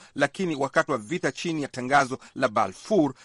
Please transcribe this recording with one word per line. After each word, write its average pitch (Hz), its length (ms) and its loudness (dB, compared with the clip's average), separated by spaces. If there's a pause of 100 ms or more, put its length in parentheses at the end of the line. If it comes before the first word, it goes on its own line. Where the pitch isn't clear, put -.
(160)
lakini 151 400 -2
wakati 143 360 0
wa 131 60 0
vita 139 340 -4
chini 160 300 -4
ya 135 60 -6
tangazo 131 500 0 (180)
la 131 120 0
Balfour, 120 680 0 (120)